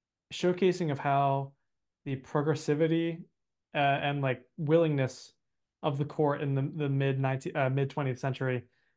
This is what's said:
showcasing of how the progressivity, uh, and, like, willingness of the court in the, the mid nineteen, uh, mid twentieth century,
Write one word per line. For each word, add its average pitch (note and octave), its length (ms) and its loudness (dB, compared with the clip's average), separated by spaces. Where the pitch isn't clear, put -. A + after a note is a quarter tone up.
showcasing F3 580 2
of C3+ 60 0
how C#3 540 2
the C#3 100 -4
progressivity, D#3 1080 0
uh, - 20 0
and, C#3+ 460 2
like, B2+ 180 -2
willingness D3+ 760 0
of C#3+ 160 -2
the D3 60 -2
court C#3+ 360 0
in C#3 140 -2
the, C3+ 200 -2
the D3 140 -2
mid C#3 300 0
nineteen, C3+ 360 -4
uh, C#3 140 2
mid C#3 220 0
twentieth C3+ 260 -4
century, B2+ 460 -4